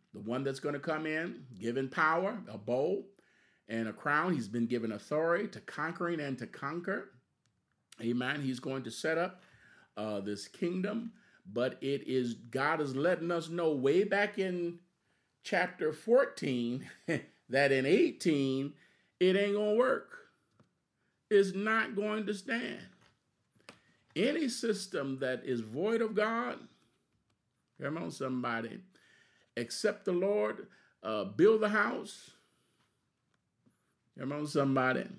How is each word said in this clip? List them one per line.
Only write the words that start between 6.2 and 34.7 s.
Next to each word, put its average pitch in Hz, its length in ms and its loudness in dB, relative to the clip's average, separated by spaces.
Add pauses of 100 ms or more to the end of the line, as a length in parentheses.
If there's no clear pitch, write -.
to 117 80 -8
conquer. 175 640 -6 (920)
Amen. 123 400 -2
He's 131 180 -2
going 131 240 -4
to 113 80 -8
set 160 260 -2
up, 180 240 -2 (560)
uh, 104 240 -4
this 101 260 -6
kingdom, 185 640 -4 (340)
but 120 360 -2
it 139 260 -2
is, 127 260 0
God 135 480 0
is 135 140 -2
letting 165 360 2
us 160 180 -2
know 170 240 2
way 143 300 4
back 202 360 0
in 175 400 -2 (640)
chapter 175 500 0
fourteen 131 920 2 (320)
<laughs> - 300 -16
that 135 220 6
in 131 140 4
eighteen, 143 880 2 (460)
it 185 160 6
ain't 202 200 2
gonna 208 200 2
work. 254 420 0 (1120)
It's 196 240 6
not 220 420 0
going 214 320 -2
to 208 60 -2
stand. - 540 -6 (1300)
Any 285 320 2
system 160 720 -2
that 127 260 -2
is 123 140 0
void 170 420 -2
of 220 140 -2
God, 226 440 0 (1200)
come 147 180 -4
on, 170 140 -6
somebody, 123 680 -4 (760)
accept 156 480 -4
the 180 80 0
Lord, 208 540 0 (360)
uh, 104 220 -2
build 190 360 6
the 208 80 2
house. - 600 -2 (1900)
Come 139 140 -6
on, 147 160 -4
somebody. 131 600 4 (120)